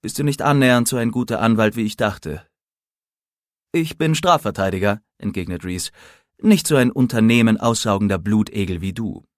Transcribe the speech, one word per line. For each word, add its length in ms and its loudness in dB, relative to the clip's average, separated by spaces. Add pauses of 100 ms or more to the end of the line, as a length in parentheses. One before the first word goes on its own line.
„bist 160 -10
du 60 -2
nicht 180 -2
annähernd 440 4
so 120 -2
ein 120 0
guter 300 -4
Anwalt, 340 2
wie 120 -4
ich 100 -6
dachte.“ 500 -6 (1300)
„Ich 240 -2
bin 180 0
Strafverteidiger“, 880 0 (160)
entgegnet 480 -8
Reese, 260 -8 (480)
„nicht 280 4
so 100 2
ein 140 4
Unternehmen 680 4
aussaugender 600 0
Blutegel 640 -2
wie 100 -6
du.“ 320 -10 (140)